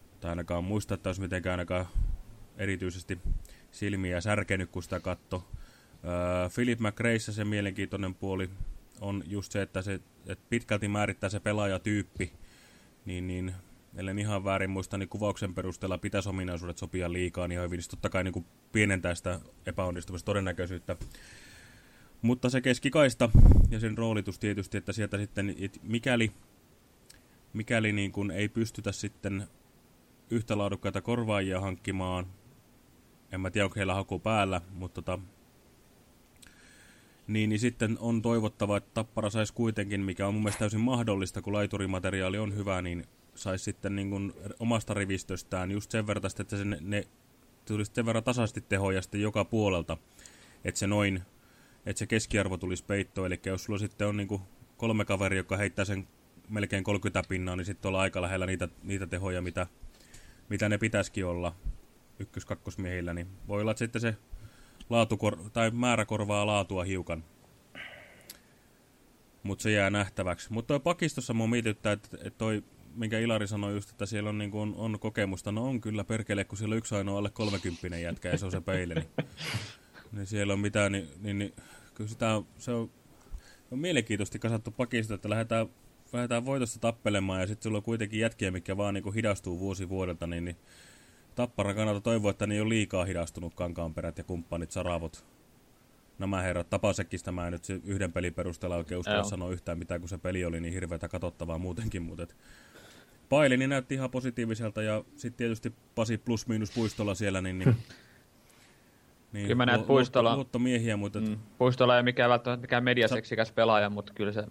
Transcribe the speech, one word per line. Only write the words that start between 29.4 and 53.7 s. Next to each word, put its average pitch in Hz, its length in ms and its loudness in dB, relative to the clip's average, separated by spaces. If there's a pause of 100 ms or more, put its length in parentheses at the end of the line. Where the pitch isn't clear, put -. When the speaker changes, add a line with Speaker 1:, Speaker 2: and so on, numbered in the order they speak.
Speaker 1:
yhtä 113 280 -2
laadukkaita 101 440 -2
korvaajia 104 600 0
hankkimaan, 92 680 -2 (1040)
en 95 100 -6
mä 92 100 -2
tiedä, 101 140 2
onko 95 100 -2
heillä 92 180 0
haku 95 260 -2
päällä, 98 420 2 (120)
mutta 90 280 -10
tota, 92 180 -4 (2000)
niin, 107 220 2
niin 107 100 2
sitten 113 400 0
on 117 220 0
toivottava, 107 560 2
että - 160 -6
Tappara 110 360 -2
saisi 107 240 0
kuitenkin, 104 480 0
mikä 98 260 0
on 101 60 2
mun 107 100 2
mielestä 104 160 0
täysin 107 200 2
mahdollista, 113 640 2
kun 101 120 -4
laiturimateriaali 95 840 0
on 104 180 -2
hyvä, 98 260 0
niin 87 240 -4 (300)
saisi 95 280 -4
sitten 101 320 -4
niin 98 140 -2
kuin 98 240 -2 (260)
omasta 113 340 0
rivistöstään 95 800 -2
just 104 200 -4
sen 107 160 0
verran, 98 320 0
että 101 180 -4
sen, 101 240 -2
ne 101 260 -2 (580)
tulisi 104 280 -2
sen 117 120 0
verran 113 180 2
tasaisesti 120 380 0
tehoja 95 400 2
sitten 101 200 -4
joka 104 240 2
puolelta, 95 520 2 (680)
että - 140 -2
se 101 80 0
noin, 101 340 4 (640)
että 98 140 -4
se 104 80 -2
keskiarvo 101 500 2
tulisi 92 280 -4
peittoon. 98 420 -2
Elikkä 90 220 -4
jos 95 140 -2
sulla 104 160 -2